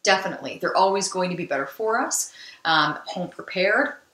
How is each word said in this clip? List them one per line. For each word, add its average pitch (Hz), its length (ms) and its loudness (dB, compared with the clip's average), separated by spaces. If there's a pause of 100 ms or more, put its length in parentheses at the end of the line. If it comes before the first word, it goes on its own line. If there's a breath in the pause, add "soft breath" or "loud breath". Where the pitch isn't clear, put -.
definitely. 185 560 0
They're - 160 0
always 196 320 4
going 180 220 0
to 175 60 -2
be 165 100 -6
better 135 200 -2
for 220 340 -2
us. - 320 -2 (320 loud breath)
Um, 156 320 2 (100)
home 175 220 -6
prepared, 214 640 0 (200)